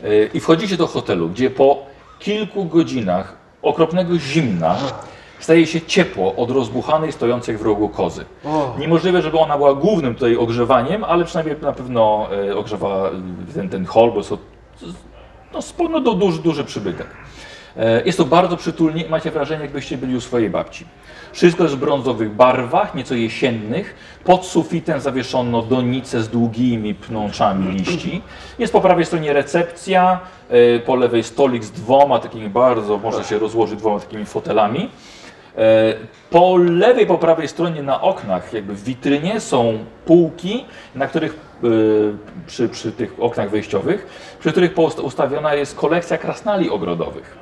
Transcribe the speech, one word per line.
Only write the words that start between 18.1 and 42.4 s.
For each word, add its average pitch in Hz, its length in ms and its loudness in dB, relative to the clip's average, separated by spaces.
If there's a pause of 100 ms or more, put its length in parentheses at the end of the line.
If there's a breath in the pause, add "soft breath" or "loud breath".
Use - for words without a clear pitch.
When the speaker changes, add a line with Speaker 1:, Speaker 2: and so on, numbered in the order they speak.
Speaker 1:
to 165 80 4
bardzo 170 320 2
przytulnie 160 460 -2
i 160 60 -10
macie 160 220 -2
wrażenie, 156 320 -4
jakbyście 139 340 -8
byli 127 180 -4
u 120 60 -2
swojej 117 280 0
babci. - 360 -8 (460 loud breath)
Wszystko 175 320 4
jest 151 120 0
w 131 40 -6
brązowych 123 520 -2
barwach, 127 640 2
nieco 135 200 -6
jesiennych. 117 800 -2 (280 loud breath)
Pod 180 220 4
sufitem 160 540 -2
zawieszono 123 640 -2
donice 123 600 -2
z 110 80 -4
długimi 117 680 0
pnączami 104 760 -2
liści. 180 500 -4 (380 loud breath)
Jest 233 140 -2
po 202 80 6
prawej 175 240 4
stronie 156 280 -2
recepcja, 180 840 0 (300 loud breath)
e, 120 300 6
po 127 160 0
lewej 120 280 2
stolik 123 400 0
z 107 80 -12
dwoma 131 480 4
takimi 107 300 -10
bardzo, 110 480 2
można 107 260 -4
się 104 160 -2
rozłożyć 107 400 0
dwoma 104 200 0
takimi 107 260 -12
fotelami. 110 640 -2 (680 loud breath)
E, 110 360 4 (360)
po 180 280 6
lewej, 190 500 6
po 180 100 2
prawej 160 300 2
stronie 165 360 -4
na 135 180 -2
oknach, 98 520 -2
jakby 104 200 -6
w 98 100 -12
witrynie 143 560 -2
są 117 380 0 (280)
półki, 175 600 2 (300 loud breath)
na 135 120 -2
których, - 320 -4 (240)
e, 120 40 4 (800)